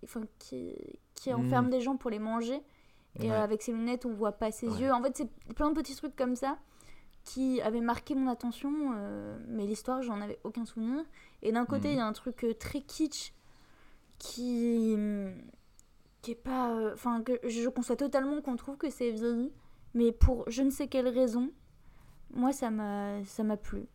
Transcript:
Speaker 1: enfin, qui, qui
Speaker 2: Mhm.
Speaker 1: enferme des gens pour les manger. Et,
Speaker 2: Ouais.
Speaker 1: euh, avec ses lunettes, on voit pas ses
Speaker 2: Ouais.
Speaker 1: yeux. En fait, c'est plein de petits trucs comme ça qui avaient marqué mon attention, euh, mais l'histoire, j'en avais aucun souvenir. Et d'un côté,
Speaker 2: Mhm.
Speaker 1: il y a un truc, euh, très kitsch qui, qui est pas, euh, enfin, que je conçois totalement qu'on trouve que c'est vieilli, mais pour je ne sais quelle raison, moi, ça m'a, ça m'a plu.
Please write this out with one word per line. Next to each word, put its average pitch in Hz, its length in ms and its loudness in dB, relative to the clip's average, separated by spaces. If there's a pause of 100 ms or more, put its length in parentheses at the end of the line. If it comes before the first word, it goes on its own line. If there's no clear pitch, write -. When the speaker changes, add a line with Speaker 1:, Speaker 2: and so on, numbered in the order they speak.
Speaker 1:
enfin, 226 180 -8 (180)
qui, - 340 -10 (400)
qui - 180 -4
Speaker 2:
Mhm. 240 140 2
Speaker 1:
enferme 254 240 6
des 254 120 4
gens 262 160 0
pour 254 120 -2
les 214 100 -2
manger. 226 400 -2 (600)
Et, - 100 -2
Speaker 2:
Ouais. - 20 2
Speaker 1:
euh, 220 120 4
avec 214 180 0
ses - 100 -4
lunettes, 240 360 -2
on 233 60 -2
voit 208 180 0
pas 220 200 -2
ses 233 160 -4
Speaker 2:
Ouais. 220 140 -2
Speaker 1:
yeux. 269 100 4
En 240 120 4
fait, 254 120 2
c'est 262 140 -4 (240)
plein 302 160 4
de 311 60 2
petits 294 200 -4
trucs 269 200 -8
comme 247 200 2
ça 277 220 -2 (680)
qui 262 380 0
avaient 220 180 2
marqué 240 360 0
mon 262 140 2
attention, 247 420 -2 (240)
euh, 208 420 -6 (100)
mais 220 200 -2
l'histoire, 254 340 -2
j'en 233 180 -2
avais 208 240 -6
aucun 233 220 -4
souvenir. 240 380 -2 (400)
Et 220 80 2
d'un 240 140 2
côté, 269 240 0
Speaker 2:
Mhm. 294 40 2
Speaker 1:
il 277 40 2
y 254 40 2
a 220 60 0
un 214 60 -2
truc, - 300 -6
euh, 226 120 2
très - 260 -6
kitsch - 500 -4 (880)
qui, 233 760 2 (1300)
qui 240 100 -6
est 233 40 -4
pas, 254 380 0
euh, 220 200 0
enfin, 233 280 0
que 247 120 2 (140)
je 233 220 0
conçois 254 260 0
totalement 277 460 2
qu'on 269 140 -2
trouve 277 220 -8
que 302 120 -2
c'est 240 220 -2
vieilli, 233 400 0 (420)
mais 233 180 6
pour 233 380 6
je 233 120 0
ne 277 80 6
sais 277 180 -2
quelle 254 200 2
raison, 247 440 4 (840)
moi, 254 200 2
ça 240 180 -2
m'a, 202 540 -2
ça 220 180 -4
m'a 214 140 2
plu. 202 380 -6